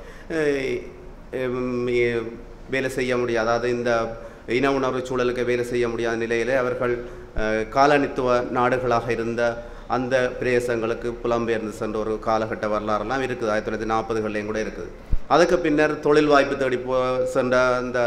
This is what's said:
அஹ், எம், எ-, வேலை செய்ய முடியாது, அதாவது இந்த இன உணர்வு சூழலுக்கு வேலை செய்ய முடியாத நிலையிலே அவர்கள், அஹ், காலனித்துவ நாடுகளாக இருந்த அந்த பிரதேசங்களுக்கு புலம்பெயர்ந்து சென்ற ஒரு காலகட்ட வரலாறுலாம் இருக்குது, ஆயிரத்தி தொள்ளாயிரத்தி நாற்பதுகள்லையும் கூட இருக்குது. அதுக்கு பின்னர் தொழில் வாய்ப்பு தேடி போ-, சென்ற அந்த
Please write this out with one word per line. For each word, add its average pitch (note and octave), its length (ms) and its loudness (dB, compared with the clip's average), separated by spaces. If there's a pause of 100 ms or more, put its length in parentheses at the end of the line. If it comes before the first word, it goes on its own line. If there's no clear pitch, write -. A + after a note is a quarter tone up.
(400)
அஹ், C#3 360 0 (680)
எம், B2 440 -2
எ-, A#2+ 380 2 (440)
வேலை C3 200 -2
செய்ய B2+ 320 0
முடியாது, A#2 260 0
அதாவது A#2 300 2
இந்த A#2+ 160 0 (640)
இன C#3 220 2
உணர்வு B2+ 300 0
சூழலுக்கு B2 420 0
வேலை A#2+ 140 0
செய்ய A#2+ 280 0
முடியாத A#2 220 -2 (100)
நிலையிலே A#2 380 0
அவர்கள், B2 320 0 (480)
அஹ், A2 200 0 (140)
காலனித்துவ C3+ 680 4 (160)
நாடுகளாக B2 580 2
இருந்த A#2 240 -2 (460)
அந்த B2 280 0 (240)
பிரதேசங்களுக்கு A#2+ 720 0 (140)
புலம்பெயர்ந்து A2+ 580 0
சென்ற G#2+ 180 -4
ஒரு G#2+ 280 -2
காலகட்ட A2 400 0
வரலாறுலாம் G#2+ 580 -2
இருக்குது, A#2 280 -2
ஆயிரத்தி G#2+ 160 -2
தொள்ளாயிரத்தி G#2+ 260 -2
நாற்பதுகள்லையும் G#2+ 560 -2
கூட A2 160 -2
இருக்குது. F2+ 240 -10 (420)
அதுக்கு E3+ 240 6
பின்னர் D3+ 480 2
தொழில் D3+ 260 6
வாய்ப்பு C3+ 260 4
தேடி B2+ 200 0
போ-, B2+ 460 0 (100)
சென்ற B2+ 420 4
அந்த B2 320 -2